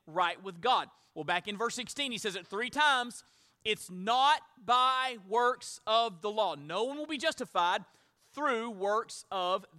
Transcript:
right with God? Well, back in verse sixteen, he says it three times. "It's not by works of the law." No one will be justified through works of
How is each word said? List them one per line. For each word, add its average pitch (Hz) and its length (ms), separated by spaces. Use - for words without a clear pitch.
right 175 360
with 180 180
God? 208 260
Well, 156 120
back 180 220
in 208 100
verse 226 180
sixteen, 254 360
he 226 60
says 185 180
it 180 120
three 233 220
times. 262 540
"It's 214 280
not 254 500
by 254 520
works 240 560
of 220 360
the 208 100
law." 208 240
No 156 300
one 277 120
will 302 80
be 311 120
justified 208 680
through 240 380
works 208 580
of 185 360